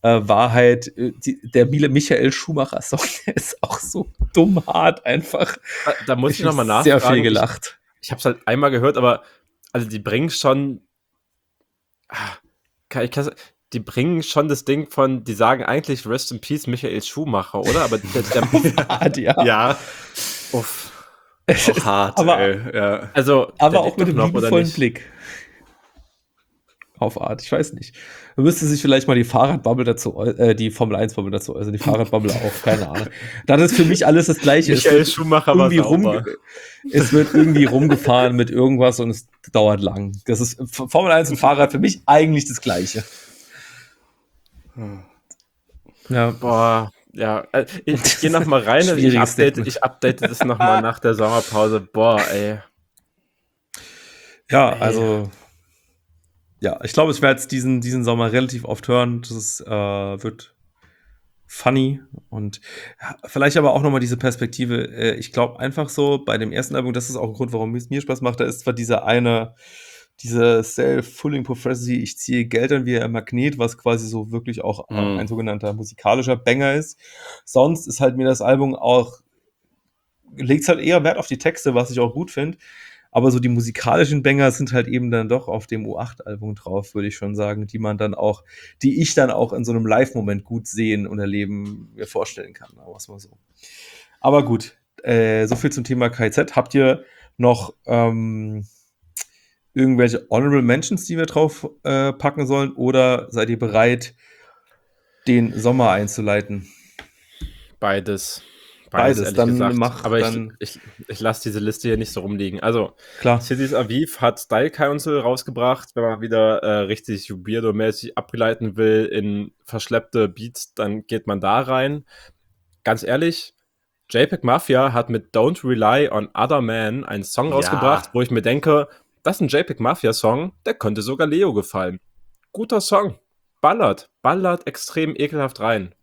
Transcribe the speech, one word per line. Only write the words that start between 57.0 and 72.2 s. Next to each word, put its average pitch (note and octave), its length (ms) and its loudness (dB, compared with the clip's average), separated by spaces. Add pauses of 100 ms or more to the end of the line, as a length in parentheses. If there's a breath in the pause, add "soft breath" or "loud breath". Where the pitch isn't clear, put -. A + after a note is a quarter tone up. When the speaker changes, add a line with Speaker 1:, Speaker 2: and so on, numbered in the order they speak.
Speaker 1:
ich B2+ 100 -4
werde C3+ 180 4
es - 80 -12
diesen, B2+ 320 -2
diesen B2 240 -2
Sommer A#2 280 0
relativ B2 320 -2
oft - 240 -8
hören. A#2+ 340 0
Das A#2 100 -14
ist, A2 280 -8
äh, - 100 -14 (520)
wird - 320 -12 (920)
funny C3+ 540 0 (280)
und G#2 320 -10 (400 loud breath)
ja, - 240 -14
vielleicht C#3 320 0
aber D3 160 4
auch C#3 100 2
noch D3 80 2
mal C3+ 100 0
diese B2 160 -2
Perspektive. A#2+ 760 -4
Äh, A2+ 220 -2
ich - 180 -12
glaub A#2+ 260 -2
einfach C3+ 300 -4
so, C#3+ 360 0
bei A2 140 0
dem G#2+ 140 -4
ersten C3 240 -6
Album, B2+ 160 -4
das B2 180 -6
ist B2+ 60 -8
auch A2+ 120 -4
ein A2 60 -10
Grund, A#2+ 180 -6
warum A2+ 220 -4
es A#2+ 160 -8
mir C3+ 100 -4
Spaß C3 200 -6
macht, A#2+ 200 -4
da B2 40 0
ist A#2+ 160 -6
zwar B2+ 140 -2
dieser A#2 320 -2
eine, A#2 480 2 (640 loud breath)
diese A#2 440 4
Self-Fulfilling C3+ 800 -2
Prophecy, B2 580 -4
„Ich - 160 -10
ziehe B2 280 -2